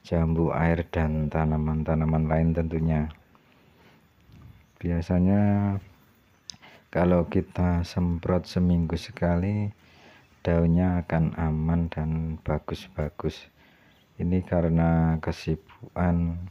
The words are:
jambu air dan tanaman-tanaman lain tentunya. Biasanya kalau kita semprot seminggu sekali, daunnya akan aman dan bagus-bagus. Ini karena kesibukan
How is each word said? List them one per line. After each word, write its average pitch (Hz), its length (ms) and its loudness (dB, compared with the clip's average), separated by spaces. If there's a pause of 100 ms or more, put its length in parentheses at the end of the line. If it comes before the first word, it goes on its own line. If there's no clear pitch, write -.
jambu 82 500 2
air 82 380 2
dan 78 400 0
tanaman-tanaman 78 960 0
lain 80 260 2
tentunya. 80 560 0 (1700)
Biasanya 98 960 2 (1120)
kalau 87 400 2
kita 87 560 0
semprot 87 640 -2
seminggu 85 480 2
sekali, 98 760 -2 (720)
daunnya 85 640 2
akan 82 320 0
aman 82 500 0
dan 80 540 -6
bagus-bagus. - 1040 -6 (720)
Ini 90 240 0
karena 82 800 2
kesibukan 85 1300 -4